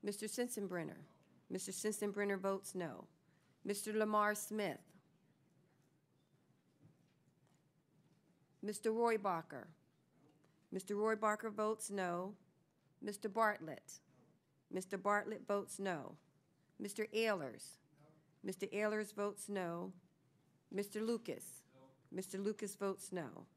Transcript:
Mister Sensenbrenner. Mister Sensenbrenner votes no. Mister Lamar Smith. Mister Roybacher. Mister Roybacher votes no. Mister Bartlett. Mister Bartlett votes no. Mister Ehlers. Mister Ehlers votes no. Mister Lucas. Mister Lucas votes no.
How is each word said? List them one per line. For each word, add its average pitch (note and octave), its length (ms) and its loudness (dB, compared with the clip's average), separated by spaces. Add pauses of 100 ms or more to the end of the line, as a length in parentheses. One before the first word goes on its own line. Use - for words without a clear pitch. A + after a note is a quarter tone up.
Mister G#3 240 -4
Sensenbrenner. G3+ 720 -2 (480)
Mister F#3 220 -4
Sensenbrenner G3+ 680 0
votes G3 360 -2
no. D#3+ 300 -4 (600)
Mister G3+ 260 -2
Lamar G#3+ 440 4
Smith. G#3 440 -2 (3750)
Mister G#3+ 300 0
Roybacher. G3+ 760 2 (1040)
Mister F#3+ 240 -2
Roybacher G#3+ 540 4
votes G#3+ 400 0
no. F#3 460 0 (680)
Mister G#3 280 -4
Bartlett. G3 640 2 (760)
Mister F#3 260 -4
Bartlett G3+ 500 2
votes G3+ 320 0
no. F3 380 -2 (640)
Mister G#3 360 -4
Ehlers. G3 640 0 (640)
Mister F#3+ 240 -4
Ehlers G#3+ 480 0
votes G3+ 340 -2
no. F#3 420 -2 (800)
Mister G3+ 300 -2
Lucas. A3 640 -4 (480)
Mister F#3+ 280 -4
Lucas G3+ 360 -2
votes G3 360 -2
no. D3+ 340 -4 (120)